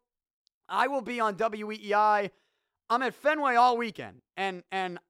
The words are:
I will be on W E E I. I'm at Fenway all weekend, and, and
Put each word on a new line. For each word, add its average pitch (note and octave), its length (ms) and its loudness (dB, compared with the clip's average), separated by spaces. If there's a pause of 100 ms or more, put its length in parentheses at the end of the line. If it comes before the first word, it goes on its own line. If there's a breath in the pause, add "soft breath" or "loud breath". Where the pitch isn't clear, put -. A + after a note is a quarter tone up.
(680)
I G#3 200 0
will C#4 160 -2
be A#3+ 160 -6
on G#3+ 160 0
W G#3+ 360 -4
E G#3+ 120 -10
E G3+ 100 -4
I. G#3 380 2 (580)
I'm B3 140 0
at A#3 100 -2
Fenway C#4+ 400 0
all A#3+ 240 6
weekend, C3+ 460 -8 (120)
and, F#3 360 -6
and F#3 260 -4 (120)